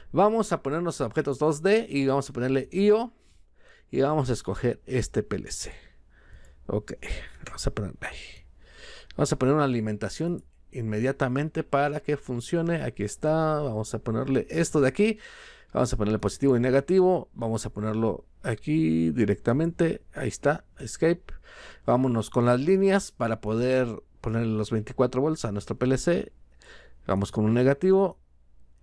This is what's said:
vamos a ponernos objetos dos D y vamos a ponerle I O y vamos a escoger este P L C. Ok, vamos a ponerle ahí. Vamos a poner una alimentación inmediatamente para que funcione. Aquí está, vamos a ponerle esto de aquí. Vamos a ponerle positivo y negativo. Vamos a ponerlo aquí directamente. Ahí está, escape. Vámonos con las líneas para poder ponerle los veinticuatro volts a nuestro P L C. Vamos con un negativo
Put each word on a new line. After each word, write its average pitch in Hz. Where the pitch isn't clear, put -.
vamos 214
a 160
ponernos 160
objetos 139
dos 151
D 214
y 139
vamos 135
a 131
ponerle 127
I 202
O 226
y 131
vamos 143
a 127
escoger -
este 113
P -
L -
C. -
Ok, -
vamos -
a 127
ponerle -
ahí. -
Vamos 147
a 147
poner 131
una 151
alimentación 117
inmediatamente 131
para 143
que 147
funcione. 165
Aquí 120
está, 156
vamos 113
a 107
ponerle 123
esto 156
de 131
aquí. 214
Vamos 123
a -
ponerle 107
positivo 127
y -
negativo. 156
Vamos 113
a 110
ponerlo 107
aquí 160
directamente. 160
Ahí 135
está, -
escape. 160
Vámonos 123
con 120
las 123
líneas 190
para 113
poder 120
ponerle 113
los 107
veinticuatro 120
volts 156
a 110
nuestro 101
P -
L 131
C. 156
Vamos 98
con 107
un 110
negativo 165